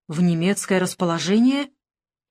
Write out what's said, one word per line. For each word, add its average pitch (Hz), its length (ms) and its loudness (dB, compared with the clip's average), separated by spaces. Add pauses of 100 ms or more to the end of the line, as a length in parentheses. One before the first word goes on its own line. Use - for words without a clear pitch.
«В 160 140 -4
немецкое 180 580 0
расположение?» 190 880 0 (600)